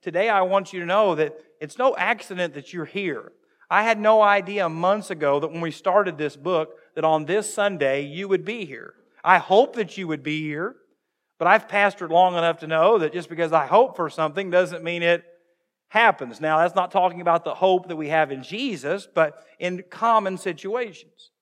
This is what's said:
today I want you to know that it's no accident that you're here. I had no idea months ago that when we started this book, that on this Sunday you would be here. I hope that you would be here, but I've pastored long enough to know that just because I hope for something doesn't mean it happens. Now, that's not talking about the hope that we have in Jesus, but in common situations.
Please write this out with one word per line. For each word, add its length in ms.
today 280
I 140
want 280
you 80
to 60
know 300
that 220
it's 180
no 200
accident 560
that 180
you're 140
here. 460
I 140
had 160
no 220
idea 480
months 400
ago 300
that 120
when 100
we 100
started 460
this 200
book, 400
that 80
on 220
this 280
Sunday 500
you 260
would 160
be 200
here. 280
I 140
hope 380
that 220
you 100
would 160
be 180
here, 340
but 80
I've 200
pastored 420
long 280
enough 220
to 80
know 320
that 140
just 160
because 220
I 140
hope 300
for 140
something 400
doesn't 340
mean 200
it 220
happens. 500
Now, 200
that's 160
not 160
talking 280
about 240
the 100
hope 360
that 60
we 140
have 220
in 120
Jesus, 680
but 320
in 300
common 480
situations. 960